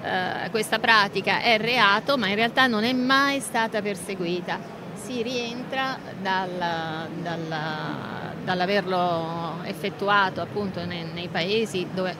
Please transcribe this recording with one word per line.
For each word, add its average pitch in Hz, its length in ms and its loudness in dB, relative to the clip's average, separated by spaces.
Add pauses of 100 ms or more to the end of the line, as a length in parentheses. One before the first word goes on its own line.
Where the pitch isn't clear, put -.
eh, 185 460 -2
questa 220 300 0
pratica 202 600 4
è 226 180 4
reato, 220 600 4
ma 214 100 2
in 196 80 2
realtà 233 320 4
non 214 160 2
è 240 80 2
mai 269 480 4
stata 226 420 0
perseguita. 185 760 -4 (340)
Si 240 280 -6
rientra 254 760 -4 (240)
dal, 190 280 0 (720)
dal, 165 360 -4 (880)
dall'averlo 175 1200 0
effettuato 196 760 0
appunto 185 420 -4
nei, 175 300 -6
nei 170 160 -6
paesi 190 640 0
dove 185 260 -2